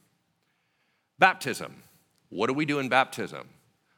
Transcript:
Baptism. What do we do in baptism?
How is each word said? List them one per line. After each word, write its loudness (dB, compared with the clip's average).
Baptism. 0
What 0
do 0
we -2
do -2
in -4
baptism? -2